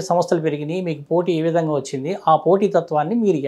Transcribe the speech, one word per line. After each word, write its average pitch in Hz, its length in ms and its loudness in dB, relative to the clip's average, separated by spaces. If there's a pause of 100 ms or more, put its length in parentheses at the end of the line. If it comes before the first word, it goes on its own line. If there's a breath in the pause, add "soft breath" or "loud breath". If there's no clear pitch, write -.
సంస్థలు 175 400 0
పెరిగినాయి, 151 400 -4
మీకు 165 200 -4 (100)
పోటీ 175 220 0
ఏ 156 80 0
విధంగా 165 320 0
వచ్చింది, 143 440 -4 (100)
ఆ 160 80 6
పోటీతత్వాన్ని 165 800 2
మీరు 202 320 2